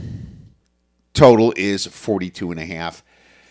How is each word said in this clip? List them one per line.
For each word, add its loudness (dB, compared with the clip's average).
Total 6
is -4
forty-two -8
and -10
a -10
half. -12